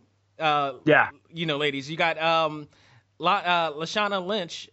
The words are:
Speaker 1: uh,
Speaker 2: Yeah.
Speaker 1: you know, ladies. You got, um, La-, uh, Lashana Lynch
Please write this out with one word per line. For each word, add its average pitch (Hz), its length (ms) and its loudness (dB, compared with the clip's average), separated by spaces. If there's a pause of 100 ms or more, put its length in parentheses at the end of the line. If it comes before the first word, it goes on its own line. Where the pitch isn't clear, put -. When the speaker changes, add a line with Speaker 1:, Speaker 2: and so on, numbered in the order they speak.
(380)
Speaker 1:
uh, 147 360 0 (100)
Speaker 2:
Yeah. 139 240 6 (260)
Speaker 1:
you 165 120 -4
know, 147 100 0
ladies. 143 340 -2
You 165 60 -8
got, 165 260 0
um, 160 460 0 (500)
La-, 180 200 2
uh, 170 340 0
Lashana 190 520 -2
Lynch 185 480 -6